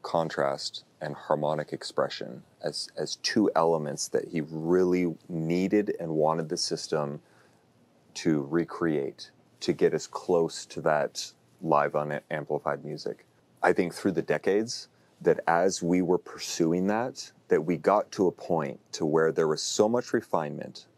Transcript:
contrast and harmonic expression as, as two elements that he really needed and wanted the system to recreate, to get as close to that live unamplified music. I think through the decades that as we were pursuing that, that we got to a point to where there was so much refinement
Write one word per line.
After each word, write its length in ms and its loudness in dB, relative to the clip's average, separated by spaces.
contrast 800 -2
and 140 -6
harmonic 580 0
expression 680 -6
as, 340 -6
as 200 -8
two 380 2
elements 520 2
that 220 -2
he 120 -4
really 760 2
needed 720 0
and 100 -6
wanted 400 2
the 80 -4
system 640 -4
to 340 0
recreate, 800 -2
to 140 -2
get 200 4
as 140 -4
close 580 0
to 160 -12
that 500 0
live 340 2
unamplified 880 -4
music. 420 -10
I 120 4
think 200 0
through 200 -2
the 80 0
decades 640 -2
that 260 4
as 360 2
we 180 4
were 160 2
pursuing 680 -2
that, 440 -4
that 140 4
we 160 -2
got 340 2
to 160 2
a 40 4
point 480 -4
to 120 -4
where 260 4
there 160 2
was 140 0
so 280 2
much 240 -2
refinement 720 -4